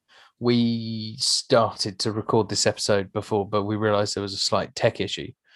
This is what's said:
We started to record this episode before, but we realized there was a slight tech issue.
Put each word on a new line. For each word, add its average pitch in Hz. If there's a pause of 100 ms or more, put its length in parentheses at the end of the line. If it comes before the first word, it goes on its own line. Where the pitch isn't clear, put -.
(400)
We 117
started -
to 110
record 107
this -
episode 101
before, 104
but 104
we 107
realized 104
there 101
was 98
a 101
slight -
tech -
issue. 85 (240)